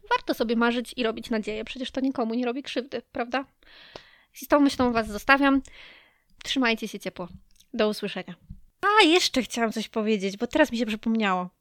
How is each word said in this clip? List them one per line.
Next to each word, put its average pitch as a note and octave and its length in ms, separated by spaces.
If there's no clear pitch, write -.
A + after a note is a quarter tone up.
Warto A#4+ 240
sobie A#3 220
marzyć A#3 420
i B3 60
robić A3+ 260
nadzieję, A3 360
przecież - 260
to C4+ 100
nikomu C4 320
nie B3 120
robi B3 180
krzywdy, A#3+ 380
prawda? B3+ 340
I B3+ 40
z - 20
tą D4 120
myślą C4+ 320
was A3+ 160
zostawiam. C4+ 540
Trzymajcie A3+ 440
się G3+ 120
ciepło. F3+ 280
Do A3 160
usłyszenia. G3 460
A, G#4+ 220
jeszcze D#4+ 380
chciałam A3+ 300
coś G#3+ 180
powiedzieć, G#3 480
bo A#3+ 100
teraz D#4 240
mi A#3 60
się A#3 80
przypomniało. G#3+ 640